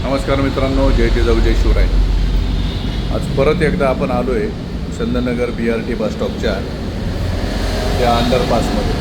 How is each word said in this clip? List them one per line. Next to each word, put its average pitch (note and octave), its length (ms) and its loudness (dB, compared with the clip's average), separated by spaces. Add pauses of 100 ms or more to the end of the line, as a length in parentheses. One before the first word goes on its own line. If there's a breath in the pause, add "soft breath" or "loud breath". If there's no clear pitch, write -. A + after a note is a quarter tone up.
नमस्कार C#3 320 0
मित्रांनो, C3+ 560 2
जय A#2 180 4
जिजाऊ, A2+ 300 4
जय A2+ 140 4
शिवराय. G#2+ 300 4 (1300)
आज A2+ 240 -2
परत D3+ 240 2
एकदा C#3 280 2
आपण C3 220 -2
आलोय B2 360 0 (500)
चंदननगर B2 520 -2
बीआरटी A#2 440 -2
बस G#2+ 180 -2
स्टॉपच्या G2+ 420 -2 (1500)
त्या A#2+ 180 2
अंडरपासमध्ये. A#2+ 840 0